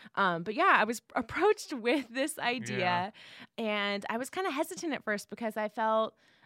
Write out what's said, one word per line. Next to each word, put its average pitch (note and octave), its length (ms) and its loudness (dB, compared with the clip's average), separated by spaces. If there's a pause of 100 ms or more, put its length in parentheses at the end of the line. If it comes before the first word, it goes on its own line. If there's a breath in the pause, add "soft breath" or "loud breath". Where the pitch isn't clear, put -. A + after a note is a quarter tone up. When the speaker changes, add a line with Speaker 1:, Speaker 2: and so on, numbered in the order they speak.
(160 loud breath)
Speaker 1:
Um, F3 280 2
but G#3 120 -6
yeah, E4+ 240 6
I G3 40 4
was A3 240 -2
<laughs> - 80 -18
approached E4 560 2
with A#3+ 380 0
this C4+ 300 -4
idea A#3+ 400 -2
Speaker 2:
Yeah. F3+ 840 -4
Speaker 1:
and G3+ 460 0
I A3 80 -2
was B3+ 140 -6
kinda F#4 180 -2
hesitant D#4 440 -4
at G#3 100 -6
first G#3 260 -4
because A3 260 -6
I G#3+ 140 -2
felt, A3 480 0 (280 soft breath)